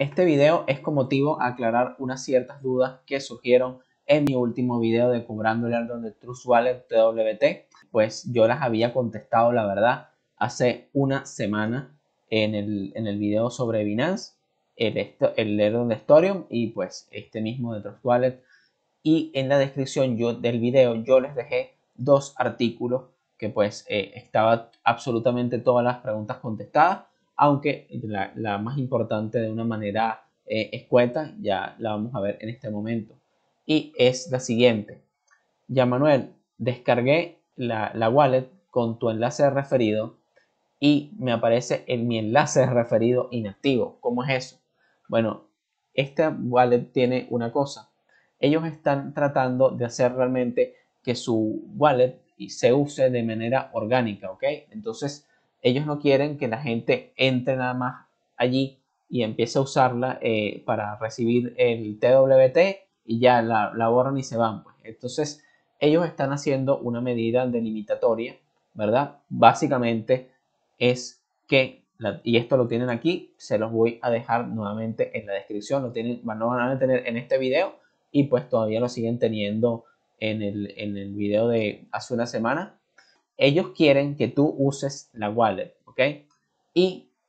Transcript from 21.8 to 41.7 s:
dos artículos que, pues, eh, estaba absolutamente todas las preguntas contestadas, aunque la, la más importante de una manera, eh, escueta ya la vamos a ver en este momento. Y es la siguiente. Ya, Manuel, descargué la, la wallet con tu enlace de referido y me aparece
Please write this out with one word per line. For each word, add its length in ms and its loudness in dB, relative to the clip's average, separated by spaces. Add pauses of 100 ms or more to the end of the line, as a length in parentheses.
dos 420 2
artículos 640 -2 (360)
que, 120 -6
pues, 380 -2
eh, 280 -4
estaba 560 0 (100)
absolutamente 800 0
todas 240 2
las 140 -2
preguntas 400 -8
contestadas, 680 0 (340)
aunque 480 2 (160)
la, 320 -6
la 220 -6
más 220 -6
importante 600 -4
de 120 -2
una 120 -6
manera, 640 -4 (220)
eh, 260 -4
escueta 680 0
ya 400 -4
la 120 -4
vamos 240 -6
a 60 -4
ver 200 -4
en 80 -10
este 220 -10
momento. 440 -6 (520)
Y 320 0
es 320 2
la 100 -2
siguiente. 600 2 (680)
Ya, 160 2
Manuel, 460 2 (260)
descargué 840 0 (140)
la, 380 -4
la 160 0
wallet 400 4 (220)
con 280 -2
tu 120 -2
enlace 320 -2
de 80 4
referido 640 -2 (640)
y 380 2
me 120 -2
aparece 580 0